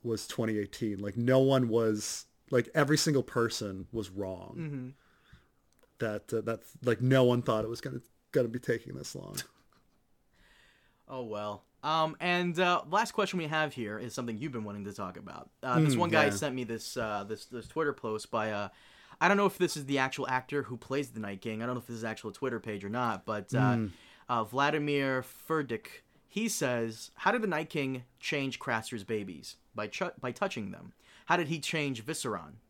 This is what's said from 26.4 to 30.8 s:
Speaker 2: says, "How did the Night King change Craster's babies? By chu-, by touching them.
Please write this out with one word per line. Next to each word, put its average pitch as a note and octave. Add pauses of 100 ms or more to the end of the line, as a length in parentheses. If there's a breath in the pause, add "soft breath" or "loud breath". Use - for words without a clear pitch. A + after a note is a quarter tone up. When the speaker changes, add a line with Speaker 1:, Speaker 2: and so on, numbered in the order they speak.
Speaker 2:
says, A#2
"How -
did A#3+
the A3
Night D#3
King C3 (160)
change C3+
Craster's A2+
babies? F#2+ (180)
By G#2+
chu-, - (100)
by B2+
touching A2
them. F2 (340 soft breath)